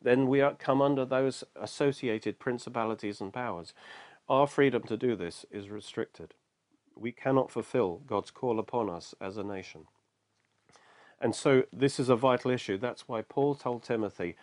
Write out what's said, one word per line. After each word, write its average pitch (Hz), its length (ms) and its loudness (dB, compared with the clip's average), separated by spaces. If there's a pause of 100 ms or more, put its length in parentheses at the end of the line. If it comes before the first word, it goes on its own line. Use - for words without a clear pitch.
then 127 240 6
we 135 160 4
are, 143 140 4
come 139 260 2
under 139 240 4
those 131 380 0 (120)
associated 117 840 -2
principalities 113 840 -4
and 95 100 -6
powers. 98 440 -8 (520)
Our 139 200 4
freedom 135 360 4
to 113 140 -4
do 120 180 2
this 90 360 -8
is 101 180 -10
restricted. 104 640 -10 (600)
We 117 160 -8
cannot 131 400 2
fulfill 107 560 -2
God's 101 240 -2
call 120 260 -2
upon 110 320 -4
us 85 320 -10
as 98 160 -8
a 101 60 -8
nation. 95 380 -10 (1400)
And 120 140 0
so 135 360 4
this 135 280 0
is 127 100 0
a 127 60 8
vital 123 340 2
issue. 110 300 -2
That's 120 280 -6
why 113 140 -4
Paul 143 320 0
told 123 300 -4
Timothy, 98 600 -4